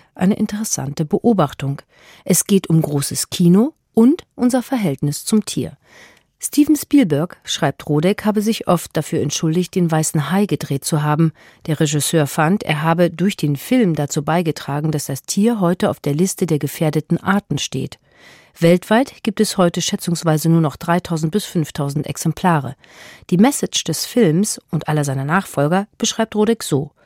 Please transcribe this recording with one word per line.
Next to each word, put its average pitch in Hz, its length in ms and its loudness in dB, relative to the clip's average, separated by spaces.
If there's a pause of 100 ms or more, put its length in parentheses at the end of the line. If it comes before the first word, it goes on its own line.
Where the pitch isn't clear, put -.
(160)
eine 185 200 2
interessante 185 720 -4
Beobachtung. 147 760 0 (440)
Es - 200 0
geht 196 220 2
um 165 140 4
großes 143 480 -4
Kino 190 460 4 (180)
und 247 320 4 (100)
unser 247 260 2
Verhältnis 151 640 -2
zum 214 220 2
Tier. - 320 -6 (680)
Steven 294 300 2
Spielberg, 180 680 2
schreibt - 420 -4
Rodek, 156 380 0
habe 208 160 2
sich 214 260 -2
oft - 300 0
dafür 156 240 -2
entschuldigt, 160 540 -2
den 175 140 2
Weißen 156 400 0
Hai 196 160 2
gedreht 143 380 -4
zu 151 180 -2
haben. 151 300 2 (360)
Der 156 120 -2
Regisseur 151 480 0
fand, 165 360 0
er 147 180 -2
habe 165 280 2
durch 175 280 -2
den 147 180 0
Film 202 400 2
dazu 147 280 -4
beigetragen, 156 680 -2
dass 151 140 -4
das 139 160 -8
Tier 214 400 0
heute 180 280 2
auf - 120 -4
der 143 120 -2
Liste 185 320 0
der 156 140 0
gefährdeten 151 580 -2
Arten 190 420 -2
steht. - 380 -6 (600)
Weltweit 185 640 0
gibt - 160 -4
es - 180 0
heute 175 240 2
schätzungsweise 165 680 0
nur 165 100 6
noch 151 160 0
dreitausend 170 560 -2
bis 208 140 -2
fünftausend 147 600 -4
Exemplare. 156 680 -2 (540)
Die 180 80 2
Message 214 480 2
des - 200 -4
Films 196 540 2 (100)
und 156 200 -4
aller 151 160 0
seiner 135 180 -4
Nachfolger 170 640 0 (100)
beschreibt - 380 -4
Rodek 214 280 2
so: 143 280 -2 (140)